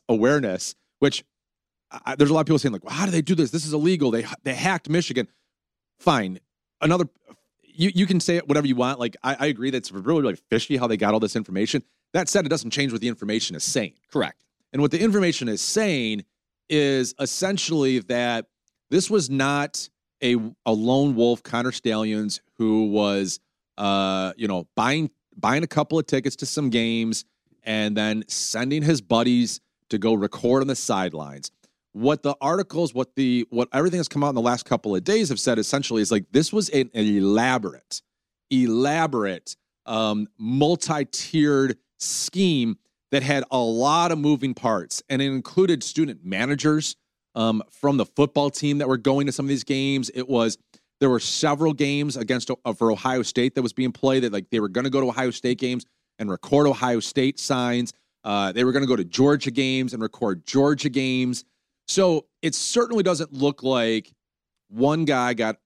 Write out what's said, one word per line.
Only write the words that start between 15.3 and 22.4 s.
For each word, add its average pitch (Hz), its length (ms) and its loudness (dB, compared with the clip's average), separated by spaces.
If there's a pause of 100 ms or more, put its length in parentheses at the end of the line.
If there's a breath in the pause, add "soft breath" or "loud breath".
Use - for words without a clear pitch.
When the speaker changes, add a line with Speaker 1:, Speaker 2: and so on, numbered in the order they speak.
Speaker 1:
is 104 120 -4
saying 127 640 -2 (440)
is 139 500 2
essentially 143 800 0
that 120 460 -2 (440)
this 185 180 2
was 185 220 0
not 143 580 -2 (340)
a, 123 140 2 (300)
a 117 60 2
lone 127 420 2
wolf, 117 280 2
Connor 120 300 -4
Stalions, 107 680 -4 (180)